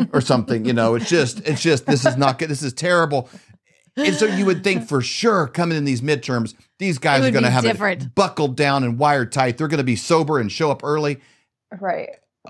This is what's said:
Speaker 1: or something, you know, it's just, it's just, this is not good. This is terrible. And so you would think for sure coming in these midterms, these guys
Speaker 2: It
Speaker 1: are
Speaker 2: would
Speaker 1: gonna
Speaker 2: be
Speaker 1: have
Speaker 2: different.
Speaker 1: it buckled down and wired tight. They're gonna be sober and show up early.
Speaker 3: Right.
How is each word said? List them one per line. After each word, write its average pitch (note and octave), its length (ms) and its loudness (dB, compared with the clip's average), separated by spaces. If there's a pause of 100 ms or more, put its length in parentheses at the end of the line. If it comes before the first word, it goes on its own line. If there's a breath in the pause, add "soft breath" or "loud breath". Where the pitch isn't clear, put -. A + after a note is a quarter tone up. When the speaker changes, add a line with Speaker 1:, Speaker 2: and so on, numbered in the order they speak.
(120)
Speaker 1:
or D3 80 2
something, A#2+ 460 0
you B2 80 2
know, A2+ 220 4
it's A#2 140 -2
just, D#3+ 380 0
it's D3+ 140 -2
just, D#3 240 2
this C3 200 0
is B2 120 2
not C3+ 200 2
good. D#3 120 -4
This C#3+ 120 -4
is C3+ 120 -6
terrible. E3 560 0 (680 loud breath)
And D4 180 0
so A3 120 2
you G3 200 0
would F#3+ 200 0
think G3 240 0
for C3+ 120 0
sure F#3 460 0
coming E3+ 300 -2
in D3 80 -2
these B2+ 160 -2
midterms, B2+ 540 -2 (220 soft breath)
these F#3 200 -2
guys C#3 220 2
Speaker 2:
It - 20 2
Speaker 1:
are C3 60 2
Speaker 2:
would A#3 80 2
Speaker 1:
gonna B2+ 120 4
Speaker 2:
be B2 60 2
Speaker 1:
have B2+ 100 2
Speaker 2:
different. C3+ 400 -2
Speaker 1:
it B2+ 120 -12
buckled D#3 420 0
down C#3 260 2
and A#2+ 160 -2
wired C#3+ 320 2
tight. C3 260 0
They're D#3 120 -4
gonna D3 140 0
be B2 120 0
sober D#3 440 2
and G#2 120 -2
show D#3 200 -2
up - 120 -4
early. D3 380 -2 (580 soft breath)
Speaker 3:
Right. F#3 300 -6 (400)